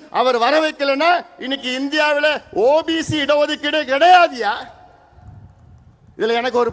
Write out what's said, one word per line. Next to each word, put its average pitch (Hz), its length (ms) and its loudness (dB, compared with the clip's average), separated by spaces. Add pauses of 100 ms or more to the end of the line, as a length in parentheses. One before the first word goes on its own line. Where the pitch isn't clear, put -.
(200)
அவர் 247 240 2
வர 269 100 2 (100)
வைக்கலன்னா 294 460 0 (340)
இன்னைக்கு 254 240 -6 (120)
இந்தியாவில் 294 520 0 (320)
ஓ 254 60 4 (180)
பி 330 80 -2 (120)
சி 311 160 -4
இடஒதுக்கீடு 294 560 0 (120)
கிடையாதுயா. 285 640 4 (1600)
இதுல 233 240 -2
எனக்கு 240 220 -2
ஒரு 233 100 0